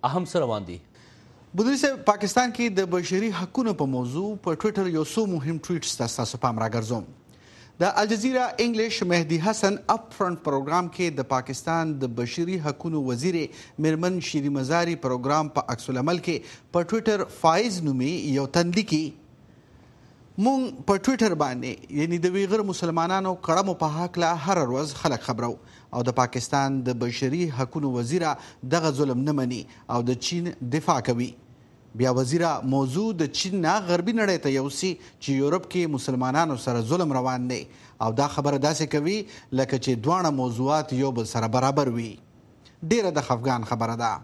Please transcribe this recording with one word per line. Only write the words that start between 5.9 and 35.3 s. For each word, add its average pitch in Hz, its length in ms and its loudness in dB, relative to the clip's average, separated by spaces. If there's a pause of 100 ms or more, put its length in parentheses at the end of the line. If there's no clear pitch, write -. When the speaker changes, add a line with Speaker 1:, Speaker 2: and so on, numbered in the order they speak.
Speaker 2:
ته 117 100 0
ستاسو 117 300 -4
پام 113 220 0
راګرځوم. 113 440 -2 (760)
د 185 200 2
الجزیره 233 440 2 (180)
انګلیش 220 480 0
مهدي 165 340 2
حسن 208 300 2 (120)
اپ 220 300 0
فرنٹ 180 300 -2
پروګرام 147 480 0
کې 170 240 0
د 127 100 -4
پاکستان 151 720 -2
د 127 160 -2
بشري 170 500 -2
حقونو 151 460 -2
وزیر 156 240 -2 (500)
میرمن 170 340 2
شیرین 143 340 -2
مزاري 165 420 0 (100)
پروګرام 139 500 0
په 147 80 0 (120)
عکس - 140 -12
العمل 143 300 0
کې 175 180 -2 (360)
په 175 100 2
ټویټر 220 420 0 (140)
فایز 180 500 4
نومي 131 240 0 (220)
یو 139 100 2 (140)
تن 175 220 2
لیکي، 160 220 0 (1400)
"مونږ 254 480 0
په 196 100 6
ټویټر 214 420 2
باندې، 127 320 -2 (320)
یعنی 170 140 0
د 180 180 2
ویغر 196 320 2
مسلمانانو 180 720 0 (100)
کړمو 185 320 4
په 160 160 2
هکله 175 320 0 (180)
هره 170 240 2
ورځ 139 320 -2
خلک 123 200 2 (100)
خبرو 117 240 -2 (380)
او 123 140 -2
د 120 80 0
پاکستان 135 720 0
د 127 140 -2
بشري 131 420 -2 (140)
حقونو 135 340 -2
وزیره 139 460 0 (360)
دغه 160 260 4
ظلم 131 280 2
نه 151 40 2
مني 123 340 -2 (240)
او 120 200 0
د 123 160 0
چین 175 320 -4 (160)
دفاع 151 380 2
کوي." 120 240 -2 (640)
بیا 127 180 4
وزیره 160 320 2 (220)
موضوع 139 480 0
د 147 180 0
چین 190 240 -2
نه 170 140 2 (100)
غربي 175 280 2
نړۍ 202 300 2
ته 143 120 2
یوسي 139 400 -2
چې - 340 -12 (120)